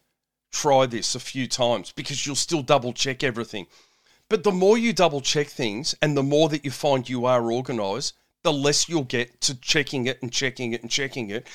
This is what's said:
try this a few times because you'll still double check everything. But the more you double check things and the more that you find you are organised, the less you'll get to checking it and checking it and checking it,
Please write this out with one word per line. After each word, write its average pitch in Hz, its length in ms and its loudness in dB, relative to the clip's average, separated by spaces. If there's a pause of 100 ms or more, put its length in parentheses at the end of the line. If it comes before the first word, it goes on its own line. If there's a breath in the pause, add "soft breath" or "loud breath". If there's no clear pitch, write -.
(520)
try 135 320 4
this 117 300 -2
a 123 60 -8
few 131 280 -6
times 117 440 0
because 139 340 -8
you'll 139 100 -6
still 156 260 -2
double 123 300 2
check 135 320 -2
everything. 110 420 -4 (640 soft breath)
But 214 160 0
the 208 80 4
more 190 240 6
you 233 160 2
double 156 300 2
check 147 260 0
things 117 540 -4
and 151 120 2
the 139 80 2
more 147 280 4
that 147 160 -4
you 135 40 -2
find 131 380 0
you 123 160 -4
are 123 260 2
organised, 120 640 -2 (320)
the 165 80 4
less 143 360 2
you'll 160 140 0
get 123 380 -4
to 143 140 -2
checking 135 520 -2
it 131 160 -4
and 120 100 -8
checking 123 400 -4
it 117 80 -4
and 117 100 -14
checking 135 380 -4
it, 113 260 -8